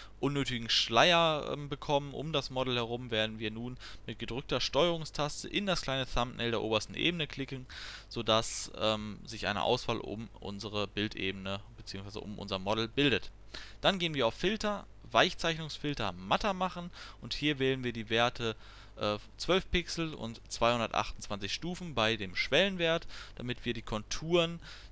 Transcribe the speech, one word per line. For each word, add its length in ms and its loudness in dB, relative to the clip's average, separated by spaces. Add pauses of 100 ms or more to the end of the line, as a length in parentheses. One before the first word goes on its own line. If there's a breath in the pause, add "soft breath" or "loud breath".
(220 loud breath)
unnötigen 480 0
Schleier, 840 6
ähm, 160 -4
bekommen 460 0
um 180 -4
das 200 0
Model 240 0
herum, 360 -2
werden 260 2
wir 140 -2
nun 240 -6 (320 loud breath)
mit 100 -6
gedrückter 440 -2
Steuerungstaste 880 2
in 160 0
das 160 2
kleine 260 0
Thumbnail 440 0
der 100 2
obersten 320 2
Ebene 340 2
klicken, 380 -6 (420 loud breath)
sodass, 680 2
ähm, 480 0
sich 200 -6
eine 180 2
Auswahl 360 2
um 300 -6 (100)
unsere 480 -4
Bildebene 720 -2 (160)
beziehungsweise 460 -10
um 180 -10
unser 200 -2
Model 280 0
bildet. 420 2 (520 loud breath)
Dann 180 4
gehen 140 0
wir 120 4
auf 100 2
Filter, 520 0 (240)
Weichzeichnungsfilter 1000 2
matter 400 2
machen, 380 -4 (280 loud breath)
und 140 -6
hier 260 2
wählen 240 2
wir 80 -2
die 180 -4
Werte, 460 2 (420 loud breath)
äh, 200 0 (200)
zwölf 340 2
Pixel 420 -2
und 280 -6 (100)
zweihundertachtundzwanzig 1000 0
Stufen 420 -4
bei 220 4
dem 180 -6
Schwellenwert, 720 2 (280 loud breath)
damit 300 -4
wir 80 0
die 80 -6
Konturen 800 0 (320 loud breath)